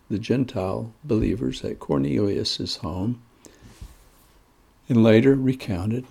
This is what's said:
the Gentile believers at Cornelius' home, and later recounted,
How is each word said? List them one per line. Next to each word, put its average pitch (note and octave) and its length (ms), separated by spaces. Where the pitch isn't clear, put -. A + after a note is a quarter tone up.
the G#2 100
Gentile A2+ 720
believers B2+ 580
at A2 160
Cornelius' A#2+ 1000
home, G2 440
and A#2+ 120
later A2+ 340
recounted, B2 760